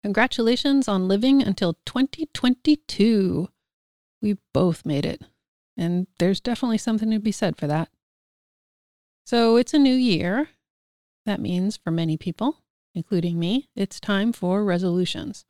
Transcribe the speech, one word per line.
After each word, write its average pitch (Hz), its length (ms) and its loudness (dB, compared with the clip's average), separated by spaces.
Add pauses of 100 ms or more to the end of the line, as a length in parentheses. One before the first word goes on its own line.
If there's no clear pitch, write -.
Congratulations 247 840 2
on 185 180 0
living 247 380 4
until 185 420 -2
twenty 269 480 -2
twenty-two. 214 1120 0 (720)
We 208 180 -2 (140)
both 175 320 0
made 147 220 -2
it, - 160 -8 (540)
and 175 320 -2 (100)
there's 185 220 0
definitely 233 380 -2
something 220 340 -2
to 220 80 0
be 214 100 -2
said 190 260 -2
for 147 120 -4
that. 156 200 -2 (1400)
So 233 280 2
it's 247 200 2
a 311 40 6
new 269 160 6
year. 240 540 0 (760)
That 208 160 -4
means 180 360 -2
for - 160 -6
many 165 240 -2
people, - 480 -6 (320)
including 170 420 -2
me, 190 380 -2
it's - 240 -6
time 208 320 -2
for 196 320 -2
resolutions. 180 840 -2